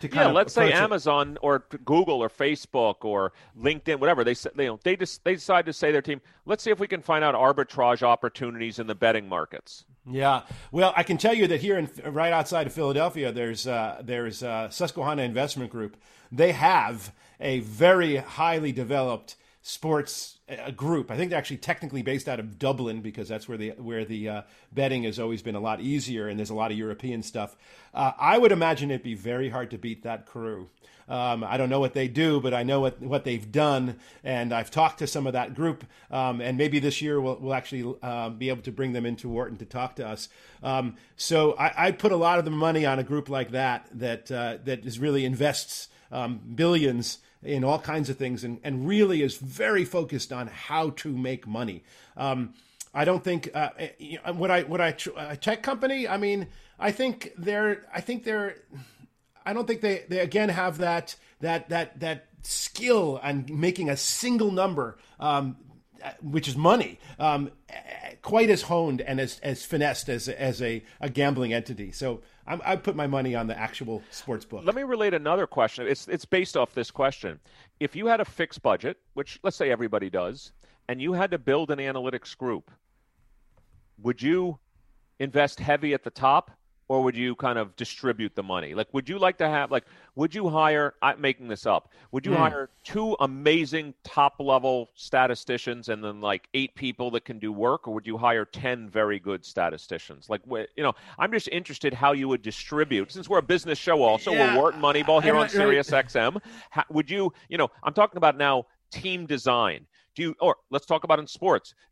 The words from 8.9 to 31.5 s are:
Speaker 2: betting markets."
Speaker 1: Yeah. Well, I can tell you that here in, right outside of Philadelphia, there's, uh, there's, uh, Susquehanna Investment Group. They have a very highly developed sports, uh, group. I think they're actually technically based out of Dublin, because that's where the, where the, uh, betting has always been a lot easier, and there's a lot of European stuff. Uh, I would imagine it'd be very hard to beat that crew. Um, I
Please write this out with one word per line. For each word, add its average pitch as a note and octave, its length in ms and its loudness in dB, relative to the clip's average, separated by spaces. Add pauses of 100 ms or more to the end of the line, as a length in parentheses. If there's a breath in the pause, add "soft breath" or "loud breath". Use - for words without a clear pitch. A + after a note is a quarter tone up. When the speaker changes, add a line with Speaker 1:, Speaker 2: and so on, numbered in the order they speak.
Speaker 2:
betting A2 340 2
markets." - 580 -8 (220)
Speaker 1:
Yeah. C3 340 2 (300 loud breath)
Well, F3+ 240 4
I E3+ 60 4
can E3+ 160 0
tell A3 160 4
you G#3+ 140 4
that D#3+ 140 2
here G3 180 0
in, D3 100 -4 (240)
right E3 200 2
outside D#3+ 340 0
of A#2+ 60 -10
Philadelphia, D3+ 580 0
there's, A#2 340 -4
uh, A#2 380 -4
there's, A#2+ 400 -6
uh, A2+ 260 -4
Susquehanna D3 540 -2
Investment B2+ 480 -4
Group. A2 260 -8 (340 soft breath)
They D#3+ 200 6
have C3 600 2 (280 soft breath)
a C3 220 -2
very D3+ 560 4
highly D#3 540 -2
developed B2 640 -2 (260 soft breath)
sports, - 800 -4 (100)
uh, B2+ 220 -12
group. C3+ 400 -2
I A#2 60 -6
think F3+ 120 -2
they're F3 80 -2
actually C#3 200 -6
technically C#3 440 -6
based C3 280 -4
out B2 100 -4
of G#2+ 180 -12
Dublin, B2 440 -2
because G#2+ 260 -10
that's G#2+ 200 -10
where A#2+ 100 -10
the, G#2+ 140 -8
where A2+ 340 -8
the, G#2+ 240 -8
uh, G#2 120 -8 (300 soft breath)
betting C3 320 -2
has A2 160 -4
always A2+ 220 -4
been A2+ 120 -8
a G#2 60 -4
lot G#2+ 220 -4
easier, B2+ 460 -4
and G#2+ 120 -6
there's G#2+ 100 -4
a A2 60 -6
lot A2 160 -2
of G#2+ 60 -4
European A2 440 -6
stuff. G#2 340 -8 (380 soft breath)
Uh, C3+ 240 0
I E3 200 4
would A#3 160 8
imagine D#3+ 360 2
it'd C3 140 -4
be A#2 120 -8
very A#2+ 340 -4
hard A#2 220 -6
to A#2 60 -12
beat A2 260 -10
that A2 220 -8
crew. A2 440 -12 (400 soft breath)
Um, B2 340 -2
I A2 140 -2